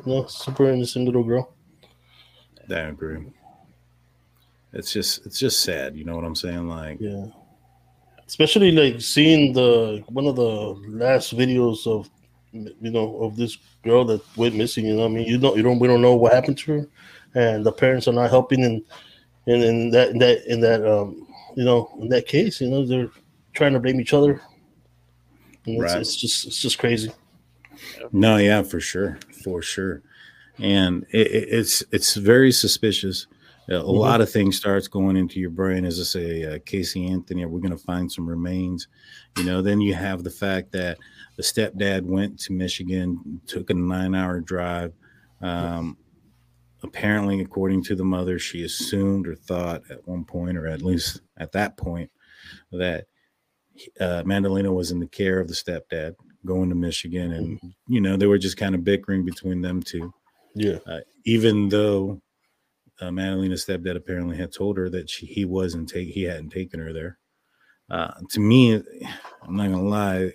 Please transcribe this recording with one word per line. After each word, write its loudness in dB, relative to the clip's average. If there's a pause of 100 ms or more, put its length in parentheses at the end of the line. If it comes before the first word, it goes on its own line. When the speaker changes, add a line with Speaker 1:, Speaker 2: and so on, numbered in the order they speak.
Speaker 1:
No, -2
super 0
innocent -2
little 2
girl. -2 (1160)
Speaker 2:
I -8
agree. -8 (1500)
It's -10
just, -4
it's -12
just 0
sad. -4
You -12
know -6
what -6
I'm -8
saying? -6
Like, -10
Speaker 1:
Yeah. -10 (1000)
Especially, 4
like, 6
seeing 6
the, 4
one -4
of 0
the -2 (140)
last 0
videos 2
of, -2 (420)
you -14 (180)
know, -2
of -4
this -4 (260)
girl 6
that 0 (160)
went 2
missing. 0
You 2
know 2
what 2
I -2
mean? -2
You 2
don't, 4
you 4
don't, 4
we 6
don't 6
know 8
what 6
happened 4
to -4
her, -2 (480)
and 2
the 4
parents 2
are 6
not 4
helping 4
in, 0 (640)
in, 4
in 4
that, 8
in -2
that, 6
in -2
that, 4
um, 0 (280)
you 0
know, 4
in -4
that 2
case. 0
You -2
know, 2
they're 0 (420)
trying 2
to 2
blame 0
each -2
other. 4 (1200)
And -4
it's, 0
Speaker 2:
Right. -2
Speaker 1:
it's -4
just, -4
it's -8
just -2
crazy. 0 (1000)
Speaker 2:
No, 6
yeah, 4
for -6
sure, -4 (260)
for -6
sure. -6 (580)
And 2
it, 4
it, -2
it's, 0
it's 0
very 6
suspicious. 0 (420)
A -8
Speaker 1:
Mm-hmm. -4 (100)
Speaker 2:
lot 4
of 2
things 0
starts -2
going 0
into -2
your -4
brain. -2
As -4
I -6
say, -6
uh, -8
Casey -6
Anthony, -4
are -6
we -8
gonna -4
find -6
some -8
remains? -6 (480)
You -2
know, -2
then 0
you 2
have -6
the -10
fact -6
that -6 (400)
the -8
stepdad -2
went -2
to -10
Michigan, -6
took -6
a 0
nine-hour -2
drive. -6 (500)
Um, -6 (880)
apparently, -2
according -2
to -4
the -4
mother, -2
she -10
assumed -4
or -10
thought -6
at -20
one -10
point, -6
or -8
at -8
least -4 (160)
at -12
that -4
point, -10 (640)
that, -4 (960)
uh, -4
Madalena -2
was -4
in -6
the -8
care -2
of -4
the -10
stepdad -10 (300)
going -2
to -2
Michigan. -6
And, -8
Speaker 1:
Mm-hmm. -20 (180)
Speaker 2:
you 0
know, 0
they 2
were 6
just -6
kinda -2
bickering 0
between -6
them -4
two. -10 (400)
Speaker 1:
Yeah. -2
Speaker 2:
Uh, -12 (240)
even 2
though, 0 (800)
uh, -10
Madalena's -4
stepdad -6
apparently -8
had -8
told -4
her -4
that -8
she, -14
he -6
wasn't -4
ta-, -8
he -8
hadn't -8
taken -10
her -12
there. -12 (720)
Uh, -8 (160)
to -6
me, 6 (640)
I'm -8
not 0
gonna -2
lie, -2